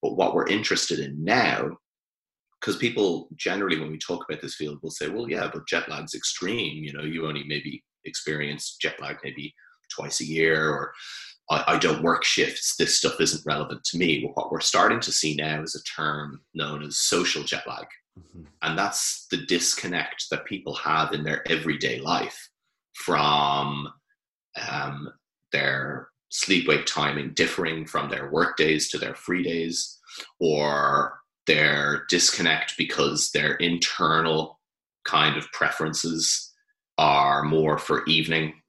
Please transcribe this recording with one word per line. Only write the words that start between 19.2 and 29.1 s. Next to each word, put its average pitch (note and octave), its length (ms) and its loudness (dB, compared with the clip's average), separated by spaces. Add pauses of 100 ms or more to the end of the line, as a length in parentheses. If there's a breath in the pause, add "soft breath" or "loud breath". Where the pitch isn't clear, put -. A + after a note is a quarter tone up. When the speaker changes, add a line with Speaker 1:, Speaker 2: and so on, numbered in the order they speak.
Speaker 1:
the F2 80 -2 (140)
disconnect F2 640 -2 (120)
that - 220 -4
people D2+ 220 -8 (160)
have D#2 260 2
in D2+ 80 -4
their D2+ 160 -2 (160)
everyday D2 420 -2 (160)
life - 240 -4 (560)
from, C#2+ 1000 2 (760)
um, C#2 260 -4 (560)
their C2+ 580 -2 (200)
sleep-wake E2 560 2
timing D2 460 -2 (100)
differing D#2+ 440 -2
from D2 240 -2
their C#2+ 200 -6
work E2 260 2
days D#2 340 2
to D2+ 80 -4
their D#2+ 160 -4